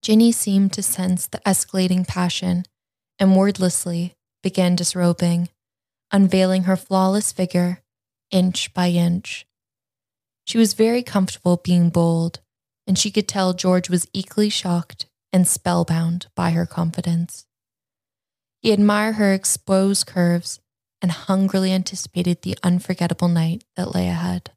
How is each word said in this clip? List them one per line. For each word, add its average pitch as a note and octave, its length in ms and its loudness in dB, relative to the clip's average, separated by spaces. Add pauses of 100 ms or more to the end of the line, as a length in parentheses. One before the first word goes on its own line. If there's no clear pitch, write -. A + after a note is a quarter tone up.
Ginny A3+ 320 4
seemed G3 420 0
to G3+ 80 -8
sense F#3 440 -4
the - 180 -12
escalating F#3 640 0
passion F3+ 580 -2 (540)
and F#3+ 180 6
wordlessly F#3 800 0 (280)
began F3+ 340 0
disrobing, F3 720 0 (640)
unveiling F#3+ 500 4
her F#3 140 2
flawless F#3+ 560 0
figure F3+ 500 -2 (480)
inch F#3 420 0
by F3+ 160 0
inch. F3 560 -2 (1040)
She - 100 -4
was A3+ 160 4
very A#3 300 0
comfortable F#3 540 0
being F3 340 2
bold, E3 500 0 (460)
and F#3+ 100 0
she G#3 140 -2
could G3+ 180 -2
tell F#3 240 0
George F3+ 380 0
was F3 220 0
equally G#3 360 -2
shocked - 580 -4 (260)
and F3+ 140 4
spellbound E3+ 880 -2
by E3+ 160 -2
her E3+ 140 0
confidence. E3+ 840 -4 (1160)
He A3+ 100 2
admired G#3 440 2
her G3+ 180 4
exposed F#3+ 720 0
curves F3 540 -2 (420)
and F3+ 80 0
hungrily F#3+ 640 0
anticipated F3+ 680 -4
the F#3 200 -6
unforgettable F3 680 -2
night E3 360 0 (120)
that - 180 -6
lay F3+ 140 0
ahead. F2 480 -4